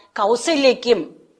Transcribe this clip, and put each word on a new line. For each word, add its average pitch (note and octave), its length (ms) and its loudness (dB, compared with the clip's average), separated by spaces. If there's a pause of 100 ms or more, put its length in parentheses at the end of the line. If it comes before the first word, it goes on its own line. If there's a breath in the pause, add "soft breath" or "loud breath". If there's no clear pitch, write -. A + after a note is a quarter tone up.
കൗസല്യയ്ക്കും A#3+ 1120 0 (240)